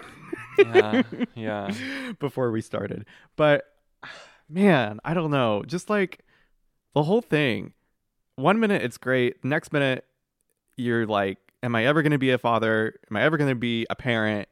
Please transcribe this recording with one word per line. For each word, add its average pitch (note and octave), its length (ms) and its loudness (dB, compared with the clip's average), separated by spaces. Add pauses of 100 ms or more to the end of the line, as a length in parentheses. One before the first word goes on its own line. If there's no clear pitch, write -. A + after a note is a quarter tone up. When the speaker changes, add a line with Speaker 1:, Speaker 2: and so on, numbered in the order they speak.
(300)
Speaker 1:
<laughs> - 300 -12
Speaker 2:
Yeah, B3 420 4 (320)
yeah. G#2 380 -6 (480)
Speaker 1:
before B2+ 320 -2
we A2 100 -2
started. G#2 440 -8 (300)
But, D3+ 300 2 (840)
man, D3 560 4
I D#3+ 120 -2
don't D#3+ 160 0
know. A#2 340 2
Just, E3+ 240 -8
like, G3+ 340 -2 (680)
the D3 80 2
whole G3 200 2
thing. A#2 520 -2 (600)
One F3 240 2
minute, G3+ 240 2
it's A#2+ 140 -6
great. B2 440 0
The C3 60 -4
next D#3 260 -4
minute, C3+ 320 -2 (720)
you're A#2 300 0
like, G2+ 320 0 (240)
"Am A#2+ 120 -2
I A2+ 100 2
ever D3 180 2
gonna D3 160 2
be C3 100 0
a B2+ 80 2
father? A2 640 0 (100)
Am G#2 80 -4
I A2 60 2
ever D#3 140 2
gonna C#3 180 2
be A#2 340 -4
a - 60 -4
parent?" A2 560 -2